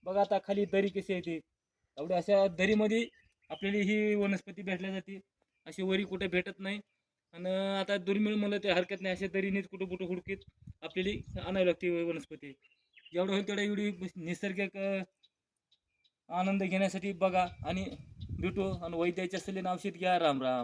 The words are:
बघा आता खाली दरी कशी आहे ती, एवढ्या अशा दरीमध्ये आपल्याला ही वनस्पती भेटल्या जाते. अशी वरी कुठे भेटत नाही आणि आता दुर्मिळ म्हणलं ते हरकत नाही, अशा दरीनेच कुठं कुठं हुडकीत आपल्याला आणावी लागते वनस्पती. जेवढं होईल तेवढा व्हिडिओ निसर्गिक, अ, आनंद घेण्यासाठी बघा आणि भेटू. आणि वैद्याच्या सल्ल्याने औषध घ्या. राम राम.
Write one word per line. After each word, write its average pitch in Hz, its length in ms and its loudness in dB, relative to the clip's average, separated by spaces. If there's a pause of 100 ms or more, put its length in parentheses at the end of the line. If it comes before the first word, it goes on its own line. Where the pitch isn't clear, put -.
बघा 190 180 2
आता 196 180 4
खाली 202 260 0
दरी 196 240 2
कशी 196 240 -4
आहे 180 80 0
ती, 165 200 -6 (580)
एवढ्या 170 180 0
अशा 196 300 6
दरीमध्ये 214 600 4 (440)
आपल्याला 196 280 -2
ही 214 360 4
वनस्पती 196 480 -2
भेटल्या 190 280 -4
जाते. 190 300 -8 (460)
अशी 165 160 -8
वरी 190 220 2
कुठे 190 220 -4
भेटत 180 320 -2
नाही 196 220 -6 (520)
आणि 180 180 -6 (300)
आता 202 160 0
दुर्मिळ 202 380 0
म्हणलं 208 240 0
ते 202 120 -2
हरकत 180 300 0
नाही, 185 140 -2
अशा 190 120 -4
दरीनेच 190 420 -2
कुठं 190 160 -8
कुठं 185 200 -6
हुडकीत 185 340 -6 (440)
आपल्याला 185 680 -4
आणावी 190 180 4
लागते 170 360 2
वनस्पती. 156 500 -6 (600)
जेवढं 180 200 0
होईल 196 160 0
तेवढा 202 140 0
व्हिडिओ 202 440 -2 (100)
निसर्गिक, 185 600 -4
अ, 196 260 -2 (1300)
आनंद 190 340 2
घेण्यासाठी 190 500 0
बघा 185 340 2 (200)
आणि 185 300 -4 (440)
भेटू. 185 440 -2
आणि 170 120 -6
वैद्याच्या 180 440 0
सल्ल्याने 190 280 -4
औषध 180 280 -4
घ्या. 180 220 4
राम 147 240 4
राम. 127 220 2